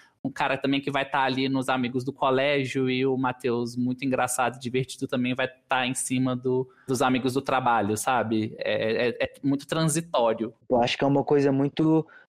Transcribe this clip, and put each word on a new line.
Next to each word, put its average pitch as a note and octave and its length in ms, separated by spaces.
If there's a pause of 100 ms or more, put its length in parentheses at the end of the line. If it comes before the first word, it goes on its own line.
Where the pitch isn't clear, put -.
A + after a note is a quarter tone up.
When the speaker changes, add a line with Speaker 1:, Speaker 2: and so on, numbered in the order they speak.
(260)
Speaker 1:
um C3+ 60
cara C3+ 260
também C#3 240
que C#3+ 80
vai C#3 180
tá C#3 140
ali C3+ 260
nos C3+ 220
amigos B2+ 340
do C3 80
colégio, C3 760
e B2+ 160
o C3 100
Matheus B2 600
muito B2+ 280
engraçado, B2+ 560
divertido, B2+ 480
também B2 280
vai C3 120 (220)
tá C3 160
em B2+ 80
cima B2+ 420
do, B2+ 320 (200)
dos C3 140
amigos B2+ 320
do C3+ 80
trabalho, A#2 540
sabe? A2 640
É, A2 520
é, A#2 140
é - 100 (100)
muito C#3 240
transitório. C#3+ 880 (160)
Speaker 2:
Eu A#2+ 120
acho B2 160
que - 60
é C#3 40
uma C#3 160
coisa C#3+ 280
muito D#3 540 (240)